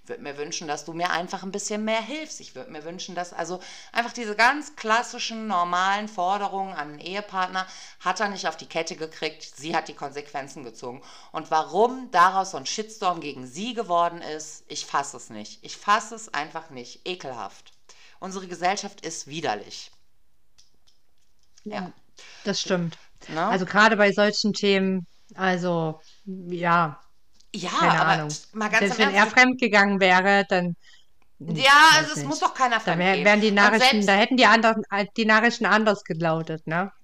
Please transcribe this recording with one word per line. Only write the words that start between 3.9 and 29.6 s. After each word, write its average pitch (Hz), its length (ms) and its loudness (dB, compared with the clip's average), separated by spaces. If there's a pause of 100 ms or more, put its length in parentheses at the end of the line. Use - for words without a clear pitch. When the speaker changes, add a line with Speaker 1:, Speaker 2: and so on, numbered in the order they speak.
Speaker 1:
einfach 233 220 -4
diese 220 240 -8
ganz 262 400 2
klassischen, 226 720 -2
normalen 185 600 0
Forderungen 196 680 -4
an 151 180 -10
einen 147 80 -16
Ehepartner 185 680 -6 (320)
hat 185 220 -2
er 208 80 0
nicht 180 180 -6
auf 160 80 -4
die - 120 -16
Kette 170 280 -6
gekriegt. 156 480 -10 (140)
Sie 156 180 -8
hat 160 140 -2
die 151 60 -16
Konsequenzen 143 680 -12
gezogen. 123 380 -14 (320)
Und 160 180 -8
warum 202 600 0
daraus 185 400 4
so - 60 -10
ein 135 80 -10
Shitstorm 185 540 -6
gegen 139 260 -10
sie 180 280 -10
geworden 170 480 -2
ist, 151 480 -14
ich - 160 -10
fass 143 280 -4
es - 160 -18
nicht. 107 360 -14
Ich - 100 -14
fass 214 380 -2
es - 200 -14
einfach 160 360 -8
nicht. 123 360 -18
Ekelhaft. 135 680 -12 (480)
Unsere 185 260 -10
Gesellschaft 180 540 -4
ist - 260 -12
widerlich. 120 640 -8 (1700)
Speaker 2:
Ja, 208 100 -10
Speaker 1:
Ja. 185 160 -8 (520)
Speaker 2:
das 196 160 -2
stimmt. 175 380 -2 (320)
Speaker 1:
Ne? 156 180 -4
Speaker 2:
Also 185 180 0
gerade 214 300 4
bei 202 160 6
solchen 208 400 2
Themen, 190 560 0 (280)
also, 175 680 -2 (240)
ja, 175 720 0 (560)
Speaker 1:
Ja, 180 140 -6
Speaker 2:
keine 311 220 2 (100)
Speaker 1:
aber 160 100 2
Speaker 2:
Ahnung. 156 180 0 (240)
Speaker 1:
mal 214 140 -4
ganz 220 120 2
Speaker 2:
Selbst 202 200 0
Speaker 1:
im 214 80 6
Speaker 2:
wenn 196 60 0
er 202 80 4
Speaker 1:
Ernst, 214 160 2
du - 40 8
Speaker 2:
fremd 254 200 4